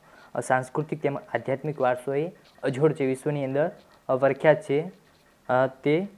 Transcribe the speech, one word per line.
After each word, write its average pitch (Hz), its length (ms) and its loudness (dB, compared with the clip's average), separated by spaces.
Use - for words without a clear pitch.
અ, 131 40 -2
સાંસ્કૃતિક 135 640 -2
તેમજ 139 340 -4
આધ્યાત્મિક 135 460 -4
વારસો 127 320 0
એ 160 180 -2
અજોડ 139 300 2
છે, 139 120 -2
વિશ્વની 139 400 -2
અંદર, 143 260 0
અ, 135 60 2
પ્રખ્યાત 139 460 4
છે. 156 300 -2
અ, 127 180 4
તે 151 400 0